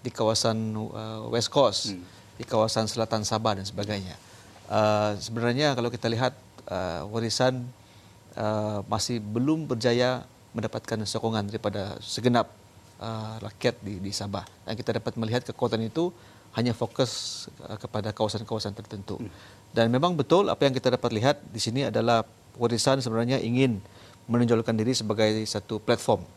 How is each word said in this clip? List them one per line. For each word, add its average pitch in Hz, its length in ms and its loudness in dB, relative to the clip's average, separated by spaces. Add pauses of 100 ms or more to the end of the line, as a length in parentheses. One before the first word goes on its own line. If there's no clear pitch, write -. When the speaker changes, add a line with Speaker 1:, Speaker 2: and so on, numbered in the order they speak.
Speaker 1:
di - 80 -6
kawasan, 113 480 2 (160)
eh, 110 560 -8
West 117 240 0
Coast, 110 400 4
Speaker 2:
Hmm. 92 80 -8 (400)
Speaker 1:
di 113 80 -10
kawasan 110 400 2
selatan 110 400 -2
Sabah 110 320 0
dan 98 80 -8
sebagainya, 101 480 -6 (560)
eh, 107 480 4
sebenarnya 120 560 0
kalau 120 160 -2
kita 120 160 -4
lihat, 117 240 0 (320)
eh, 90 400 -4
warisan, 120 640 0 (720)
eh, 107 480 0
masih 113 320 -2
belum 127 480 0
berjaya 123 560 2 (320)
mendapatkan 110 480 -4
sokongan 107 480 -2
daripada 101 480 -4
segenap, 120 480 2 (560)
eh, 110 400 -8
rakyat 117 400 -2
di, 101 160 -6
di 98 160 -6
Sabah. 98 320 -4 (160)
Dan 110 160 -6
kita 123 160 -2
dapat 117 240 -4
melihat 117 240 0
kekuatan 117 400 -2
itu 160 320 -2 (400)
hanya 120 160 2
fokus, 120 400 -2 (560)
eh, - 80 -10
kepada 107 400 -6
kawasan-kawasan 107 640 -4
tertentu. 101 400 -10
Speaker 2:
Hmm. 110 80 -8 (480)
Speaker 1:
Dan 117 160 6
memang 151 240 2
betul 165 320 6
apa - 160 0
yang 139 80 6
kita 127 240 2
dapat 120 160 0
lihat 117 320 2
di - 160 -12
sini 120 320 -2
adalah 113 320 4 (320)
warisan 120 480 2
sebenarnya 120 400 0
ingin 117 400 2 (480)
menonjolkan 117 480 4
diri 113 160 2
sebagai 107 480 2
satu 107 400 -4
platform 113 400 2 (140)